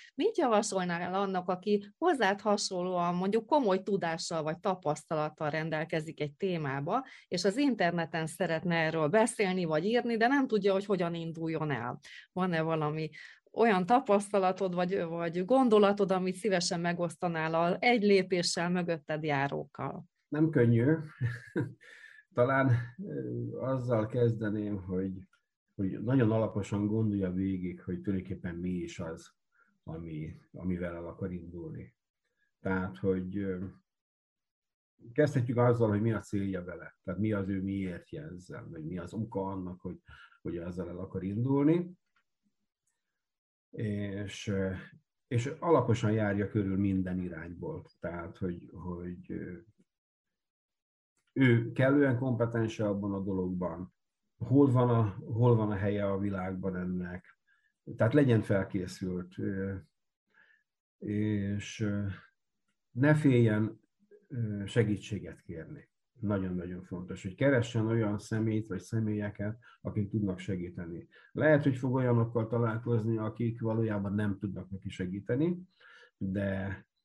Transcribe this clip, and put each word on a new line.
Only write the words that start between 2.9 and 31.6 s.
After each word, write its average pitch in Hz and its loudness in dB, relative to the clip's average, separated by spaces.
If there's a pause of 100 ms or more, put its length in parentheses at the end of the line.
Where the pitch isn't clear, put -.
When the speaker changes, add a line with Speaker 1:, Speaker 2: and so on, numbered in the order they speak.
Speaker 1:
mondjuk 202 0
komoly 202 4
tudással 170 -2
vagy 156 -4
tapasztalattal 151 -2
rendelkezik 156 -4
egy 147 -2
témába, 165 -2 (240)
és 180 -4
az 202 2
interneten 175 0
szeretne 165 -2
erről 160 2
beszélni 190 2
vagy 156 0
írni, 233 0
de 226 4
nem 269 4
tudja, 202 2
hogy 190 0
hogyan 180 0
induljon 160 -4
el? 123 -4 (340)
Van-e 180 0
valami 156 -2 (440)
olyan 196 4
tapasztalatod, 190 2
vagy, 180 0
vagy 170 -2
gondolatod, 208 6
amit 185 2
szívesen 185 0
megosztanál 170 -2
a 170 4
egy 247 4
lépéssel 185 2
mögötted 170 -2
járókkal? 143 -2 (240)
Speaker 2:
Nem 156 2
könnyű. 120 6 (720)
<laughs> - -16
Talán, 131 2 (360)
ö, 120 -8
azzal 123 -2
kezdeném, 107 -2
hogy, 92 -4 (600)
hogy 98 -4
nagyon 120 4
alaposan 104 0
gondolja 104 0
végig, 90 -4
hogy 87 -6
tulajdonképpen 90 -6
mi 90 -6
is 87 -6
az, 82 -12 (500)
ami, 80 -10 (120)
amivel 87 -4
el 85 -12
akar 90 -8
indulni. 85 -12 (640)